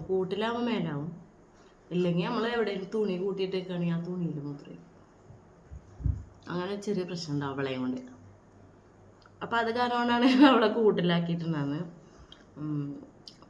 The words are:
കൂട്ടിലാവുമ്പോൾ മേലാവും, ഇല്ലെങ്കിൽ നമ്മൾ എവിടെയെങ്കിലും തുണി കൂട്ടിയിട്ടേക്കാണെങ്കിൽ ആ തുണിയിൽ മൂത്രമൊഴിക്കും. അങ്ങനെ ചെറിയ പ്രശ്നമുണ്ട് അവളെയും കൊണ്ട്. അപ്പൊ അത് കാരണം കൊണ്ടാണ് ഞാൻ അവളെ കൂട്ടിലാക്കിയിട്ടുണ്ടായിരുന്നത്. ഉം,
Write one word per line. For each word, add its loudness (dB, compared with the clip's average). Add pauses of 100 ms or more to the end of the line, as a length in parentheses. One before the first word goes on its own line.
കൂട്ടിലാവുമ്പോൾ 0
മേലാവും, -2 (840)
ഇല്ലെങ്കിൽ 2
നമ്മൾ 0 (120)
എവിടെയെങ്കിലും -2
തുണി 0
കൂട്ടിയിട്ടേക്കാണെങ്കിൽ -2
ആ 0 (100)
തുണിയിൽ -4 (120)
മൂത്രമൊഴിക്കും. -14 (1700)
അങ്ങനെ -4 (100)
ചെറിയ 0
പ്രശ്നമുണ്ട് -4
അവളെയും -2
കൊണ്ട്. -6 (1300)
അപ്പൊ -4
അത് 0
കാരണം 2
കൊണ്ടാണ് 4 (100)
ഞാൻ 10
അവളെ 6
കൂട്ടിലാക്കിയിട്ടുണ്ടായിരുന്നത്. 2 (760)
ഉം, -4 (640)